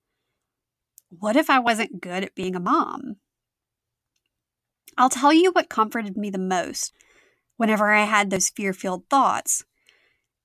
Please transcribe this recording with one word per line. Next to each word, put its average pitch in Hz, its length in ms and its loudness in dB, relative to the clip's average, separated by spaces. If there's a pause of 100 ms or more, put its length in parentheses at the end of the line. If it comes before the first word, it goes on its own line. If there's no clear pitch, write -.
(1080)
What 208 300 -2
if 311 120 2
I 277 100 4
wasn't 226 420 -2
good 185 240 -6
at - 100 -14
being 185 220 -4
a - 20 -4
mom? 214 560 -2 (1800)
I'll 254 120 4
tell 262 220 4
you 349 200 6
what 359 180 0
comforted 214 480 -4
me 208 120 -6
the 196 80 -6
most 185 560 -4 (600)
whenever 214 380 2
I 214 100 4
had 208 260 0
those 190 200 -2
fear-filled 190 600 -6
thoughts 240 540 0 (800)